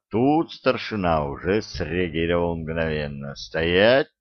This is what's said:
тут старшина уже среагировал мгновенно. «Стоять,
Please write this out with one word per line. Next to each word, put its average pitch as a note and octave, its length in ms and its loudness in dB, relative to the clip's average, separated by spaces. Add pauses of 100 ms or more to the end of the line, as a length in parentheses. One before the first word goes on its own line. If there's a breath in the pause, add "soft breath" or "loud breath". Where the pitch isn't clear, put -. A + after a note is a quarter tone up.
тут C#3+ 440 2
старшина F#2 760 0
уже E2 360 -2
среагировал E2+ 960 -2
мгновенно. D2+ 760 -4
«Стоять, F#2+ 720 2 (120)